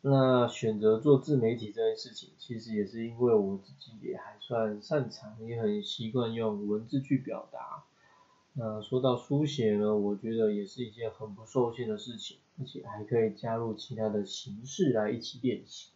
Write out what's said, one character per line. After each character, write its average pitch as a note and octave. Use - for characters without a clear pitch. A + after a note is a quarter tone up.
那 C3
选 G#2+
择 A2
做 C#3
自 D3
媒 A2+
体 G#2+
这 A2+
件 A2
事 -
情， F#2
其 A#2
实 A2+
也 G#2
是 A2+
因 A#2
为 B2
我 G2
自 -
己 A#2+
也 -
还 -
算 A2
擅 C#3
长， G#2+
也 A#2
很 G#2
习 A2+
惯 A#2
用 G#2+
文 G#2+
字 C#3
去 C3+
表 -
达。 -
那 G#2+
说 B2+
到 B2+
书 D3
写 A2+
呢， G#2
我 G2+
觉 A2+
得 A2
也 G2+
是 B2
一 G#2+
件 A2+
很 G#2+
不 G#2+
受 A#2+
限 A#2
的 G#2+
事 A2+
情， -
而 C3+
且 -
还 G#2
可 A2+
以 G#2+
加 A2+
入 A2+
其 -
他 G#2+
的 G#2
形 G#2
式 D3
来 A2
一 A#2+
起 -
练 A#2+
习。 -